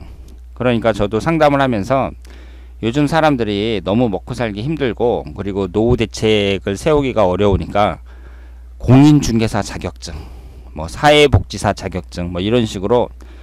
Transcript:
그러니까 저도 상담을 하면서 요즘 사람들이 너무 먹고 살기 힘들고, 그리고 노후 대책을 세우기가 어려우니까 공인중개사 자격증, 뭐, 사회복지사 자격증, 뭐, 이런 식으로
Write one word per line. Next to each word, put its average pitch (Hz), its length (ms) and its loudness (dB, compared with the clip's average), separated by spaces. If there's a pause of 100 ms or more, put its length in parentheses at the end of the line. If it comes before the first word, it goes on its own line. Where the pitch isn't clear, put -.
(540)
그러니까 117 380 2
저도 101 260 -2
상담을 147 420 2
하면서 123 520 -2 (720)
요즘 139 240 0
사람들이 117 760 0
너무 113 240 2
먹고 95 260 -6
살기 110 280 -6
힘들고, 120 640 -2 (100)
그리고 95 320 -4
노후 110 300 2
대책을 101 800 -2
세우기가 127 500 2
어려우니까 95 720 0 (800)
공인중개사 120 840 4
자격증, 90 520 -10 (580)
뭐, 78 140 -8
사회복지사 131 840 4
자격증, 90 580 -8
뭐, 90 100 -6
이런 113 240 2
식으로 107 440 -2 (340)